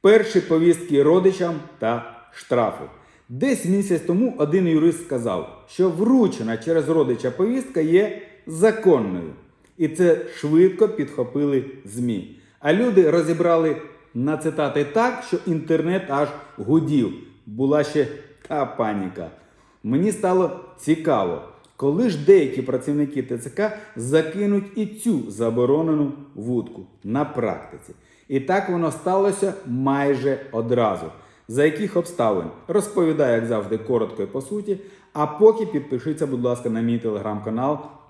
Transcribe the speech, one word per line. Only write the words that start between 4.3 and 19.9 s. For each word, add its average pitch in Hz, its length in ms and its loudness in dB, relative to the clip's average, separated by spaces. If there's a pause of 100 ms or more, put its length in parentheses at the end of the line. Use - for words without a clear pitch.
один 165 280 2
юрист 160 380 2
сказав, 113 640 -4
що 180 220 0
вручена 202 680 2
через 160 320 0
родича 131 420 0
повістка 226 500 -2
є 175 420 2 (240)
законною. 160 840 2 (480)
І 156 100 0
це 165 300 4 (180)
швидко 175 520 4
підхопили 139 760 -2 (200)
змі. 110 520 -6 (240)
А 147 120 2
люди 190 380 6
розібрали 165 680 2 (380)
на 139 220 -2
цитати 147 480 -2
так, 233 420 0
що 180 100 -2 (100)
інтернет 160 600 0
аж 143 200 0 (280)
гудів. 135 560 2 (340)
Була 135 380 0
ще 147 240 0 (400)
та 147 180 -2
паніка. 95 640 -6 (520)
Мені 160 300 0